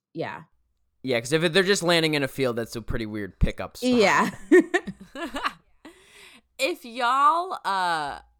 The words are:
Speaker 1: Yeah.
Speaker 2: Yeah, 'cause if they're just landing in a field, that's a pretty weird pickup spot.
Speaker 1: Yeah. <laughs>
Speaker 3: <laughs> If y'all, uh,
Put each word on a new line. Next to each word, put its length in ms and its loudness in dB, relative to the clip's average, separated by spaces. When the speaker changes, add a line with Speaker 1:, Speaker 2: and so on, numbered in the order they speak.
Speaker 1:
Yeah. 280 -8
Speaker 2:
Yeah, 180 0
'cause 100 -8
if 220 2
they're 100 4
just 200 0
landing 320 2
in 80 0
a 40 -2
field, 300 -2
that's 180 -6
a 60 -8
pretty 240 -6
weird 340 -8
pickup 380 -2
spot. 120 -2
Speaker 1:
Yeah. 420 4
<laughs> 100 8
Speaker 3:
<laughs> 260 -10
If 280 -4
y'all, 680 2
uh, 540 -2